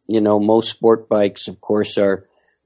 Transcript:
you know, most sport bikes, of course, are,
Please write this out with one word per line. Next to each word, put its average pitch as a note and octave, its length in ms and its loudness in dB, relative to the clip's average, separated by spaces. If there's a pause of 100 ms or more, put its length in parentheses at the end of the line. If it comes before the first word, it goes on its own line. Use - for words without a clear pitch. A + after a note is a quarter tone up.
you A2 140 0
know, G#2 180 2
most A2 320 0
sport A2+ 360 0
bikes, G2+ 400 -2
of F#2+ 140 -16
course, G#2 380 -4
are, G2 260 0 (400)